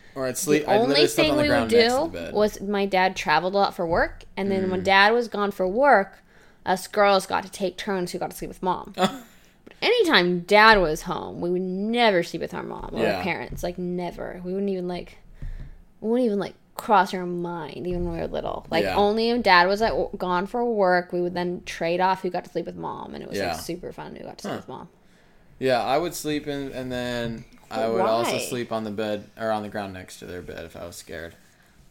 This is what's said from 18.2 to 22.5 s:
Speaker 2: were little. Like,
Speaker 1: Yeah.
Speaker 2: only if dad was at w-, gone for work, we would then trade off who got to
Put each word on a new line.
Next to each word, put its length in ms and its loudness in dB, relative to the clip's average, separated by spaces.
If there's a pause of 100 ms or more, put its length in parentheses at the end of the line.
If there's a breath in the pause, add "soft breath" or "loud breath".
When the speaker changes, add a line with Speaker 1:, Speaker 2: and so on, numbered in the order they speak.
Speaker 2:
were 80 -2
little. 420 -6
Like, 140 2
Speaker 1:
Yeah. 120 -2
Speaker 2:
only 340 2
if 120 0
dad 240 8
was 160 0
at 80 4
w-, 260 -2
gone 300 -2
for 180 -4
work, 480 2
we 80 0
would 140 -2
then 320 -4
trade 340 -2
off 220 0
who 80 -4
got 140 -6
to 60 -20